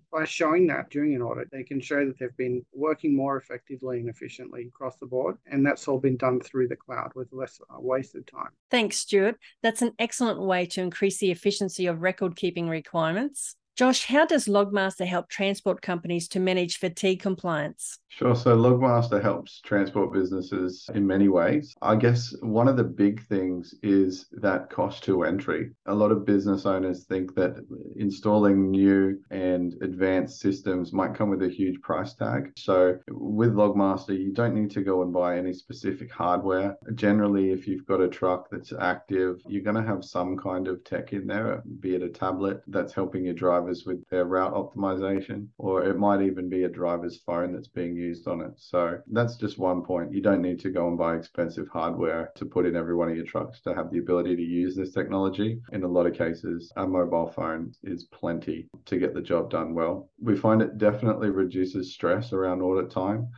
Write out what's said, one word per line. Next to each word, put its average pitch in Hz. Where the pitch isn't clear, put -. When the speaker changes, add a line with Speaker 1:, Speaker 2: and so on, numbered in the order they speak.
Speaker 1:
by 160
showing 170
that 139
during 147
an 120
audit, 120
they 131
can 135
show 143
that 135
they've 127
been 127
working 147
more 135
effectively 127
and 117
efficiently 120
across 131
the 127
board. 127
And 139
that's -
all 139
been 131
done 127
through 127
the 117
cloud -
with 127
less, 131
uh, 127
wasted 127
time. -
Speaker 2:
Thanks, 226
Stuart. 208
That's 226
an 233
excellent 226
way 180
to 185
increase 185
the 190
efficiency 185
of 165
record 185
keeping 170
requirements. 165
Josh, 254
how 285
does 302
Logmaster 202
help 180
transport 196
companies 175
to 190
manage 185
fatigue 185
compliance? 170
Speaker 3:
Sure. -
So 120
Logmaster 120
helps -
transport 98
businesses 92
in 101
many 98
ways. 101
I 113
guess 120
one 117
of 131
the 117
big 101
things 92
is 98
that 98
cost -
to 90
entry. 80
A 101
lot 104
of 101
business 98
owners 92
think 92
that 90
installing 101
new 98
and 90
advanced 92
systems 92
might 95
come 104
with 95
a -
huge 92
price 82
tag. 110
So 90
with 107
Logmaster, 98
you 95
don't 117
need 104
to 101
go 92
and 90
buy 87
any 92
specific -
hardware. 92
Generally, 101
if 92
you've 95
got 95
a 90
truck 90
that's -
active, 92
you're 98
gonna 107
have 104
some 92
kind 92
of 92
tech -
in 98
there, 104
be 92
it 90
a 87
tablet 95
that's 95
helping 92
your 87
drivers 87
with 90
their 90
route 92
optimization, 98
or 95
it 98
might 101
even 92
be 92
a 85
driver's 87
phone 90
that's -
being 87
used 87
on 85
it. 78
So 85
that's 117
just -
one 90
point. 90
You 98
don't 98
need 90
to 95
go 87
and 85
buy 82
expensive 82
hardware 82
to -
put 90
in 85
every 85
one 85
of 82
your 82
trucks -
to 87
have 85
the 85
ability 87
to 87
use 87
this 92
technology. 98
In 98
a 90
lot 90
of 85
cases, 85
a 95
mobile 87
phone 82
is 85
plenty 82
to 90
get 87
the 85
job 85
done 82
well. 82
We 110
find 110
it 113
definitely 107
reduces 92
stress 92
around 92
audit 92
time. 104